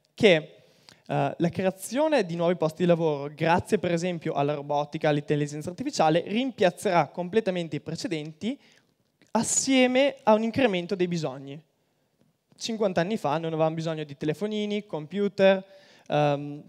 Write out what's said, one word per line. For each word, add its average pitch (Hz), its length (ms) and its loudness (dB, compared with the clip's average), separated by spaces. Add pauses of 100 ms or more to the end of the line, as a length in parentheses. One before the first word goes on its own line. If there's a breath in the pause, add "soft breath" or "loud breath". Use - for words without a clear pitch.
(160)
che, 202 200 6 (720 soft breath)
eh, 143 300 -2
la 175 140 0
creazione 220 760 0
di 170 100 -6
nuovi 170 220 0
posti 156 260 -2
di 175 60 4
lavoro, 156 460 0
grazie 165 440 2
per 175 140 -2
esempio 170 400 -4
alla 147 220 0
robotica, 147 560 -2
all'intelligenza 147 580 -2
artificiale, 175 580 0
rimpiazzerà 190 840 0
completamente 180 680 -4
i 143 40 -8
precedenti 165 760 -8 (760 soft breath)
assieme 254 920 2
a 220 100 4
un 214 120 4
incremento 208 500 0
dei 180 140 0
bisogni. 143 520 -6 (960)
Cinquanta 202 460 -2
anni 208 160 -2
fa 147 180 -2
non 165 160 -4
avevamo 160 220 0
bisogno 160 280 -6
di 143 140 -12
telefonini, 208 680 -4
computer, 190 760 2 (460 loud breath)
ehm, 147 600 0